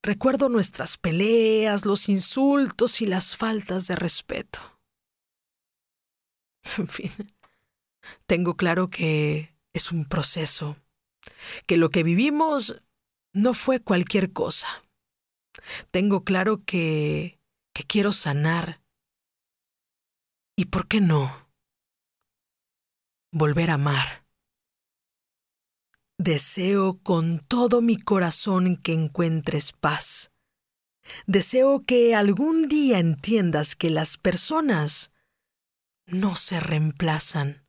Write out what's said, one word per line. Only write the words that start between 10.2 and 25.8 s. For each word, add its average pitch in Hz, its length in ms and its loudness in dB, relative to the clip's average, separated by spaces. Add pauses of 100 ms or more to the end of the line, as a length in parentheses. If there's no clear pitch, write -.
que 170 100 2
lo 165 120 4
que 165 140 0
vivimos 285 760 0 (520)
no 220 200 2
fue 262 260 0
cualquier 185 520 0
cosa. - 360 -2 (1200)
Tengo 196 320 2
claro 196 400 0
que, 156 760 -4 (340)
que - 100 -12
quiero 202 280 0
sanar. 160 680 -4 (1700)
¿Y 180 100 -2
por - 220 -6
qué 220 140 0
no? 147 480 0 (1800)
Volver 156 400 0
a 151 40 0
amar. 139 500 -2 (1900)